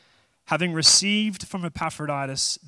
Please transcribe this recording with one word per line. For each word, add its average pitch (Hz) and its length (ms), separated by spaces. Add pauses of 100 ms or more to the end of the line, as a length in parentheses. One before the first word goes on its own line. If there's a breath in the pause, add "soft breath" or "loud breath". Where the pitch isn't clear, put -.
(460 soft breath)
having 165 260
received 202 720
from 185 180
Epaphroditus 147 1040